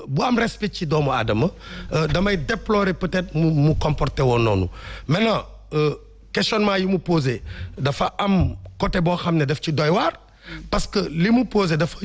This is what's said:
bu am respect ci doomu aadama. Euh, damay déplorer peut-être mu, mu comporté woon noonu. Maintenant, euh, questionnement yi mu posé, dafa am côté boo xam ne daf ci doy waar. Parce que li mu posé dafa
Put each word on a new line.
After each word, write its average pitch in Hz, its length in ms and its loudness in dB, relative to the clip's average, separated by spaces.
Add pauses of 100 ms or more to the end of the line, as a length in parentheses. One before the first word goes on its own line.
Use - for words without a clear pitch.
bu 135 160 -2
am 247 160 2
respect 214 360 -4
ci 185 120 -6
doomu 147 240 0
aadama. 120 380 0 (440)
Euh, 156 140 0
damay 190 300 2
déplorer 202 560 0
peut-être 185 420 -4
mu, 160 160 4
mu 147 240 4
comporté 147 460 0
woon 123 180 4
noonu. 101 280 2 (400)
Maintenant, 190 360 2 (300)
euh, 151 220 2 (360)
questionnement 208 440 2
yi 190 100 0
mu 190 140 2
posé, 135 420 0 (360)
dafa 139 400 -2
am 196 380 2 (220)
côté 196 240 0
boo 175 160 2
xam 170 200 -2
ne 147 80 2
daf 151 160 -2
ci 170 120 -4
doy 151 160 2
waar. 262 240 2 (560)
Parce - 180 0
que - 120 -2
li 165 320 0
mu 247 140 4
posé 190 320 0
dafa 165 280 -2